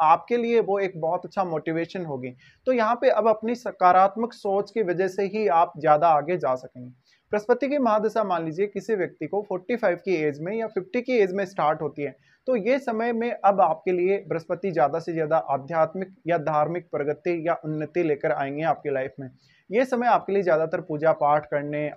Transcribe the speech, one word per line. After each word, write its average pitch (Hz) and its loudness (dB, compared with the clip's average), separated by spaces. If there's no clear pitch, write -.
आपके 170 4
लिए 233 0
वो 196 0
एक 180 -4
बहुत 165 -4
अच्छा 196 -4
मोटिवेशन 165 -6
होगी। 131 -10
तो 254 2
यहाँ 233 0
पे 247 2
अब 214 2
अपनी 220 0
सकारात्मक 196 4
सोच 202 -4
की 226 -2
वजह 180 0
से 196 -4
ही 202 -2
आप 170 4
ज़्यादा 151 4
आगे 151 2
जा 143 0
सकेंगे। 127 -12
बृहस्पति 240 0
की 294 0
महादशा 214 2
मान 170 -2
लीजिए 165 -2
किसी 202 -6
व्यक्ति 165 -4
को 196 -4
फ़ोर्टी 190 -4
फ़ाइव 190 0
की 190 -2
एज 151 0
में 185 -6
या 226 -4
फिफ्टी 214 -4
की 254 -4
एज 196 2
में 196 -2
स्टार्ट 156 -2
होती 147 -6
है, 135 -8
तो 262 2
ये 240 2
समय 233 -2
में 226 -4
अब 196 4
आपके 170 2
लिए 185 0
बृहस्पति 170 -4
ज़्यादा 156 2
से 165 -6
ज़्यादा 160 0
आध्यात्मिक 160 -2
या 170 0
धार्मिक 156 -2
प्रगति 156 -2
या 165 -2
उन्नति 156 -4
लेकर 151 0
आएंगे 143 -4
आपकी 147 -2
लाइफ 135 -4
में। 127 -14
ये 233 2
समय 247 -2
आपके 190 2
लिए 196 2
ज़्यादातर 160 2
पूजा 156 0
पाठ 151 2
करने, 147 -4